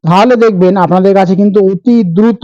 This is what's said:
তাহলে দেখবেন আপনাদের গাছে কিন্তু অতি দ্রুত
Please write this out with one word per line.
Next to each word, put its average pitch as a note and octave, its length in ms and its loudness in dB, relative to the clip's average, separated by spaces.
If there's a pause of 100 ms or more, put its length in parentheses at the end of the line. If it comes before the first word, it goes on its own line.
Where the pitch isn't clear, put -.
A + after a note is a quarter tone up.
তাহলে G3 360 0
দেখবেন F#3+ 400 0
আপনাদের F#3 360 0
গাছে F#3+ 220 0
কিন্তু G3+ 300 0
অতি G3 300 0 (180)
দ্রুত G#3+ 300 0